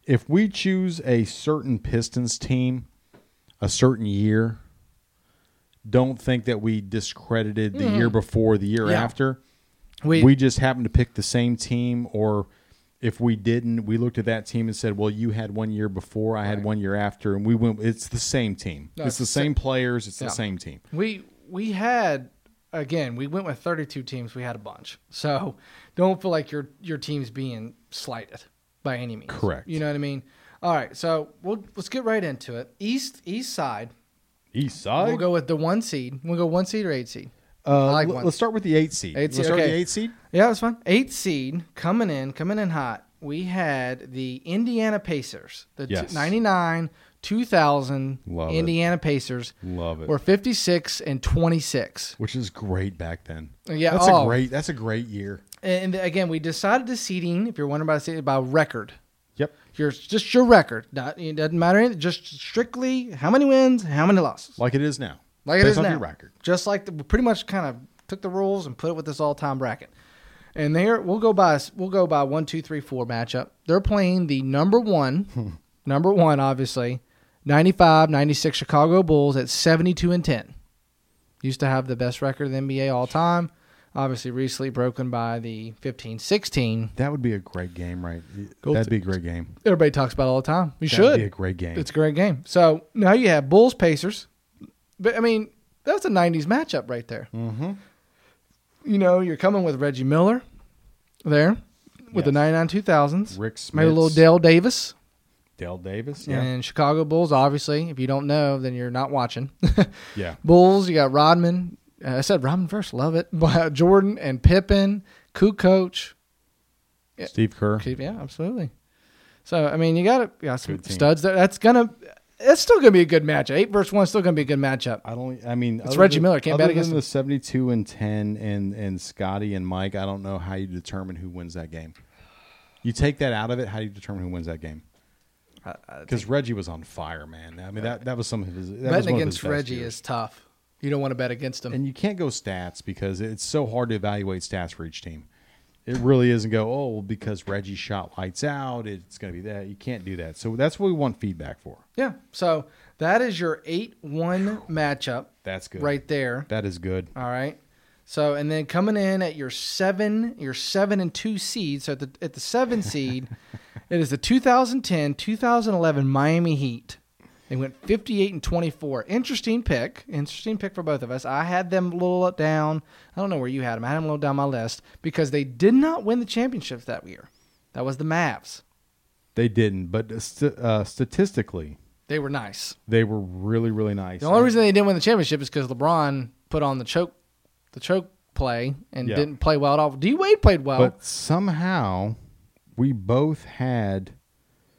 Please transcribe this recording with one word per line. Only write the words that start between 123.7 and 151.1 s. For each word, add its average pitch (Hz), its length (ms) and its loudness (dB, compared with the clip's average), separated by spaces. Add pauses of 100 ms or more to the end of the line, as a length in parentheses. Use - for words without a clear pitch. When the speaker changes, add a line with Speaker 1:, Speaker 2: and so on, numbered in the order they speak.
Speaker 2:
versus 202 220 2
one 202 100 4
is 185 80 2
still 214 100 2
gonna 180 140 4
be 151 80 0
a 135 40 -2
good 139 120 0
matchup. 131 460 -2
Speaker 1:
I 113 100 -10
don't, 123 320 -10
I 120 80 -4
mean, 120 260 0
Speaker 2:
It's 127 100 -8
Speaker 1:
other 139 100 0
Speaker 2:
Reggie 185 160 8
Speaker 1:
than, 160 80 4
Speaker 2:
Miller. 175 160 4
Can't 156 180 0
bet 156 60 6
Speaker 1:
other 165 80 6
Speaker 2:
against 165 180 2
Speaker 1:
than 160 60 0
Speaker 2:
him. - 20 2
Speaker 1:
the 135 40 0
seventy-two 131 680 -2
and 113 160 0
ten 107 520 -4
and, 101 360 -4
and 98 260 -6
Scotty 101 540 -6
and 92 120 -6
Mike, 92 280 -4
I 98 100 -4
don't 98 180 -6
know 98 160 -8
how 92 180 -8
you 98 100 -6
determine 92 500 -10
who 90 140 -12
wins 87 240 -14
that 82 160 -12
game. 80 240 -16 (880)
You 117 100 -4
take 143 260 0
that 135 140 -2
out 110 180 -4
of 120 80 -4
it, 123 100 -6
how 104 100 -8
do 110 60 -6
you 107 60 -10
determine 98 340 -10
who 90 60 -6
wins 87 160 -8
that 82 140 -10
game? 78 220 -14 (800)
Speaker 2:
I, - 60 -14 (180)
I 73 160 -20
Speaker 1:
'Cause 113 160 -4
Speaker 2:
think 98 100 -10
Speaker 1:
Reggie 131 220 -2
was 98 160 -6
on 80 140 -12
fire, 78 440 -14
man. 80 340 -20
I 92 100 -16
mean, 107 140 -10
that, 117 200 -8
that 127 120 -6
was 117 100 -4
some 110 160 -6
of 92 60 -8
his, 90 200 -10
that 101 80 -12
was 120 60 -12
Speaker 2:
betting 131 100 0
Speaker 1:
one 175 60 4
of - 80 0
his 123 80 2 (220)
Speaker 2:
against - 60 -10
Speaker 1:
best - 80 -4
Speaker 2:
Reggie 139 260 -4
Speaker 1:
years. 120 180 -10
Speaker 2:
is - 60 -16
tough. 117 420 -8 (400)
You 139 80 -4
don't 143 100 -2
wanna 135 140 -2
bet 123 160 -4
against 123 340 -8
him. 123 80 -8
Speaker 1:
And 139 140 -4
you 135 80 -8
can't 196 240 -2
go 175 80 -2
stats 90 580 -8
because 98 360 -6
it's 110 240 -8
so 151 220 -2
hard 120 240 -2
to 113 40 -2
evaluate 98 480 -4
stats 87 320 -6
for 80 100 -12
each 80 160 -14
team. 78 240 -16 (640)
It 123 120 -4
really 123 340 6
is, 117 120 2
and 110 60 -4
go, 110 220 0
"Oh, 139 220 -4
well, 107 80 -8
because 101 440 -8
Reggie 98 300 -6
shot 95 420 -8
lights 92 240 -8
out, 135 460 -6
it's 95 300 -14
gonna 98 140 -12
be 87 100 -12
that." 101 260 -10
You 101 80 -14
can't 113 280 -10
do 95 120 -8
that. 80 200 -10
So 113 200 -6
that's 147 240 -2
what 196 80 0
we 185 40 0
want 143 280 -2